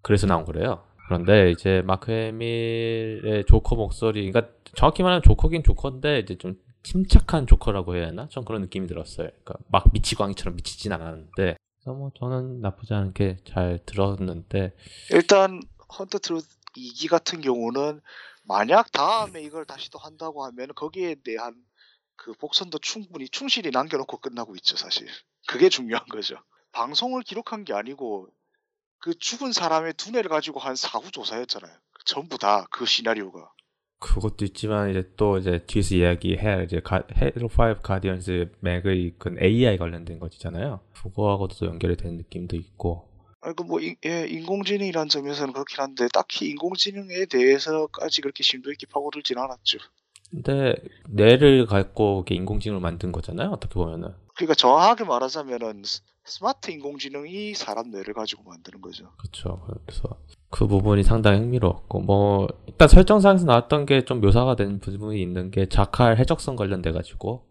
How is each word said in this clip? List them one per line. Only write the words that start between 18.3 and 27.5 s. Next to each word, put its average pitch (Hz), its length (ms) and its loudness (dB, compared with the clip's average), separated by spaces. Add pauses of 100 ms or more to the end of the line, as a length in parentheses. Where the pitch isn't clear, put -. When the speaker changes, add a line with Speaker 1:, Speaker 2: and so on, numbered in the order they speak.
Speaker 2:
만약 117 480 2
다음에 190 500 -2
이걸 151 220 -12
다시 139 280 -16
또 147 60 -20
한다고 156 480 -14
하면 123 300 -14
거기에 170 480 -8
대한 117 320 -10 (640)
그 113 160 -18
복선도 165 460 -4
충분히 175 500 -12
충실히 233 420 -4
남겨놓고 131 460 -4
끝나고 117 400 -12
있죠, - 180 -4
사실. - 320 -8 (400)
그게 175 220 4
중요한 113 380 -4
거죠. 101 280 -10 (380)
방송을 233 480 -4
기록한 214 420 -12